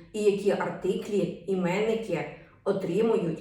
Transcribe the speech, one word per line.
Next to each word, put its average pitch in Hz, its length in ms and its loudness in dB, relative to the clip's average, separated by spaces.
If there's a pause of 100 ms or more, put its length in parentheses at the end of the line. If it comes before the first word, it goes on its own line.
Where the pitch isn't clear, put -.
(140)
і 208 100 -2
які 196 280 4
артиклі, 180 960 -2
іменники 190 800 0 (380)
отримують, 185 760 0